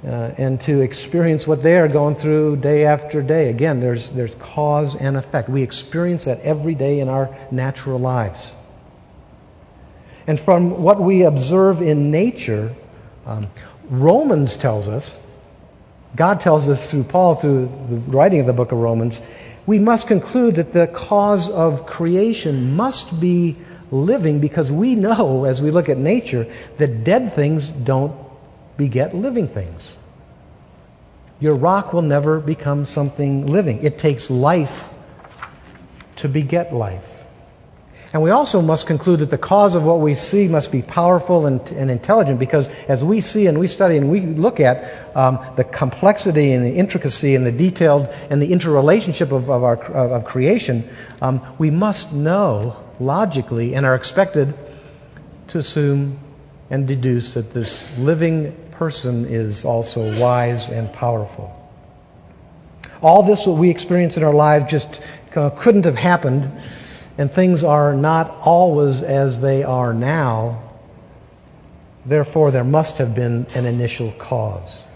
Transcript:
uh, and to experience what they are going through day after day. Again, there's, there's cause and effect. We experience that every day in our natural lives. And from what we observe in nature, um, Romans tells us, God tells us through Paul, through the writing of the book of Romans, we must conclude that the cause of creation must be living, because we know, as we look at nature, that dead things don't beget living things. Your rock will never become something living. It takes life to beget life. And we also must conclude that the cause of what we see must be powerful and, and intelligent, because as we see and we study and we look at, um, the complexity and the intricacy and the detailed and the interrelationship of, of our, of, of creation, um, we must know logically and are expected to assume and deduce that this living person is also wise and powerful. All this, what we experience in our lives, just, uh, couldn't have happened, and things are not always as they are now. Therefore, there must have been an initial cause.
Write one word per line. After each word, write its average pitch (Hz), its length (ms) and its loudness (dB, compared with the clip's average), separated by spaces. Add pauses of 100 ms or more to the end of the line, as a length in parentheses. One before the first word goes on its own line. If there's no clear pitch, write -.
uh, 117 360 -8
and 131 240 -2
to 143 180 2
experience 156 640 0
what 151 160 0
they 165 160 6
are 160 120 4
going 147 260 2
through 151 400 0
day 147 300 2
after 147 360 0
day. 147 280 0
Again, 127 320 0
there's, 120 300 -4
there's 120 240 -6
cause 147 600 -4
and 135 220 -4
effect. 135 320 -6
We 135 120 0
experience 170 640 -4
that 123 160 -4
every 156 340 -4
day 143 280 0
in 131 80 -2
our 135 260 -2 (160)
natural 131 480 -4
lives. 123 540 -4 (1700)
And 156 140 -2
from 180 420 2
what 202 200 4
we 180 220 4
observe 165 580 2
in 147 300 2
nature, 123 640 -2 (520)
um, 107 220 -8 (420)
Romans 160 640 2
tells 107 320 -2
us, 107 340 -8 (920)
God 175 240 2
tells 151 300 4
us 139 200 0
through 143 140 0
Paul, 180 320 4
through 131 340 0 (200)
the 120 80 -4
writing 139 420 2
of 131 60 2
the 123 80 2
book 120 180 0
of 123 60 -2
Romans, 117 440 -2 (440)
we 208 140 4
must 226 280 2
conclude 226 480 2
that 165 160 -2
the 170 160 4
cause 202 600 0
of 165 360 0
creation 170 880 0
must 214 440 -4
be 175 380 2 (340)
living, 156 480 0
because 143 320 0
we 226 240 0
know, 190 480 0
as 131 180 0
we 151 100 0
look 160 180 2
at 131 80 2
nature, 139 500 -2 (300)
that 120 260 0
dead 214 300 0
things 147 340 0
don't 135 480 -2 (640)
beget 143 360 -2
living 220 340 -2
things. 85 500 -12 (1400)
Your 151 140 2
rock 185 360 0
will 175 100 0
never 151 380 0
become 143 460 -4
something 139 600 -4
living. 143 380 0
It 151 160 -2
takes 143 300 -2
life 139 580 0 (1300)
to 147 120 -4
beget 151 440 -2
life. 98 520 -8 (880)
And 156 100 0
we 165 60 2
also 226 320 2
must 160 260 0
conclude 165 320 2
that 147 100 0
the 147 80 -2
cause 196 380 4
of 160 80 0
what 165 160 4
we 151 160 2
see 196 320 0
must 160 240 0
be 131 100 -2
powerful 175 640 2
and, 131 140 0 (120)
and 135 200 -4
intelligent, 139 480 2
because 135 300 0 (180)
as 131 160 0
we 208 180 2
see 208 260 0
and 151 120 2
we 185 80 0
study 175 300 2
and 139 120 2
we 190 120 2
look 156 400 0
at, - 540 0
um, 131 240 2 (180)
the 127 80 0
complexity 151 880 2
and 123 120 2
the 120 80 0
intricacy 151 640 0
and 127 100 2
the 120 60 0
detailed 147 560 2 (220)
and 147 120 2
the 151 100 0
interrelationship 165 800 2
of, 131 180 -2
of 123 140 2
our, 120 200 0 (100)
of, 127 180 0
of 117 140 -4
creation, 127 640 0 (320)
um, 127 200 -2 (160)
we 156 120 0
must 190 440 -2
know 147 680 -2 (200)
logically 131 760 -2
and 135 100 0
are 131 100 4
expected 147 580 0 (960)
to - 80 -6
assume 143 600 -2 (520)
and 135 180 -2
deduce 123 460 -2
that 113 200 -6
this - 340 -8 (100)
living 156 580 0 (160)
person 123 540 -4
is 110 400 -4
also 113 540 -2
wise 120 500 0
and 113 240 -6
powerful. 107 600 -6 (1500)
All 175 220 8
this, 202 220 2
what 175 120 2
we 175 120 6
experience 175 480 0
in 156 60 0
our 151 100 4
lives, 151 380 4
just, - 300 -4 (340)
uh, 147 140 0
couldn't 202 340 4
have 143 140 2
happened, 139 520 0 (680)
and 143 120 -2
things 180 360 2
are 147 280 4
not 160 360 2 (120)
always 151 600 4
as 135 400 0
they 135 220 0
are 127 300 -2
now. 117 680 -2 (1400)
Therefore, 147 460 2
there 131 120 0
must 151 360 0
have 120 140 -2
been 120 400 -2
an 123 120 -2
initial 120 480 -4
cause. 101 720 -8 (100)